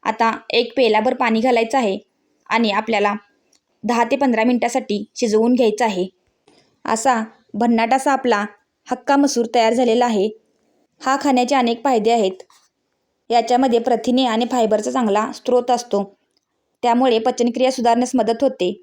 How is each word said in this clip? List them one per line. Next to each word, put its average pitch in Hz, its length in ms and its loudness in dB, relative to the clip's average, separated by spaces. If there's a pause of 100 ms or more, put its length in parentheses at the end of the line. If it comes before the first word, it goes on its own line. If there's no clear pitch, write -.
आता 220 280 0 (180)
एक 233 280 -2
पेलाभर 220 360 2
पाणी 226 260 0
घालायचं 233 380 0
आहे 208 200 -2 (520)
आणि 220 220 0
आपल्याला 208 420 -2 (720)
दहा 233 200 0
ते 233 120 0
पंधरा 247 280 0
मिनिटासाठी 240 600 -2 (120)
शिजवून 226 380 0
घ्यायचं 233 320 2
आहे. 190 220 -2 (800)
असा 233 360 0 (320)
भन्नाट 233 400 2
असा 262 180 0
आपला 226 340 0 (420)
हक्का 254 280 -2
मसूर 269 300 2 (100)
तयार 226 180 2
झालेला 240 320 2
आहे. 220 240 0 (720)
हा 262 200 0
खाण्याचे 262 340 0
अनेक 233 280 0
फायदे 233 280 2
आहेत. 196 320 0 (840)
याच्यामध्ये 240 500 2
प्रथिने 247 460 0
आणि 233 260 0
फायबरचा 220 400 0
चांगला 220 400 0
स्रोत 247 400 -2
असतो, 233 320 -2 (800)
त्यामुळे 240 360 2
पचनक्रिया 247 520 0
सुधारण्यास 240 440 0
मदत 226 280 0
होते. 226 400 -2